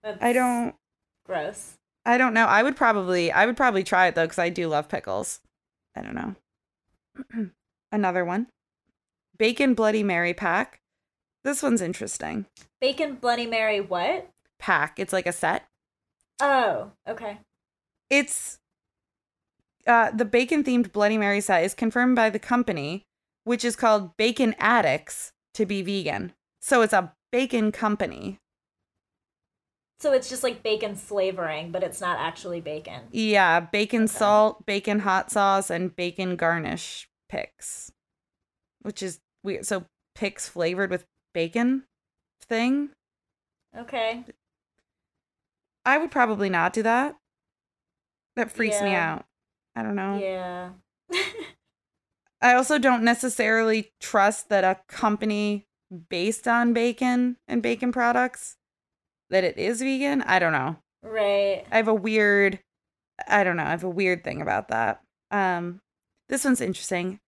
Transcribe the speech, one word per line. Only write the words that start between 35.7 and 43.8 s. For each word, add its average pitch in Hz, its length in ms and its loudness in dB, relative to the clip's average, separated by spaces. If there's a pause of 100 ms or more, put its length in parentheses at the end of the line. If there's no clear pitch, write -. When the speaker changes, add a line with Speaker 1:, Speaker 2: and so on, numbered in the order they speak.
Speaker 2:
bacon 180 400 -4
garnish 165 760 -4 (200)
picks, - 600 -10 (920)
which 208 220 -10
is 180 160 -10 (240)
weird. 190 220 -6
So 185 200 -4 (300)
picks - 340 -6
flavored 180 400 -2
with 180 160 -4 (280)
bacon 233 520 0 (560)
thing? 262 480 -2 (880)
Speaker 1:
Okay. 240 480 -6 (1600)